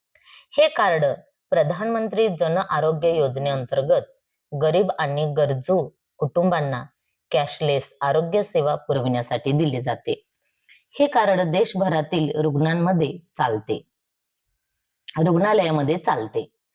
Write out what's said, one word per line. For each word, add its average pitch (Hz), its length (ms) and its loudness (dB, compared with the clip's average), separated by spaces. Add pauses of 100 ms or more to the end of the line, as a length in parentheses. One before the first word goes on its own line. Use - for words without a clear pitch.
(560)
हे 302 120 6
कार्ड 175 360 2 (460)
प्रधानमंत्री 214 800 0
जन 165 300 0
आरोग्य 160 580 0
योजनेअंतर्गत 139 840 0 (600)
गरीब 170 240 2 (120)
आणि 147 380 -2
गरजू 139 520 0 (300)
कुटुंबांना 151 680 -2 (460)
कॅशलेस 143 680 -2
आरोग्य 165 420 0
सेवा 147 320 0
पुरविण्यासाठी 127 800 -2
दिले 143 280 0
जाते. - 460 -6 (720)
हे 285 80 4
कार्ड 202 340 2
देशभरातील 165 1000 0
रुग्णांमध्ये 160 800 0 (200)
चालते, 110 500 -4 (1400)
रुग्णालयामध्ये 165 720 2
चालते. - 540 -4 (240)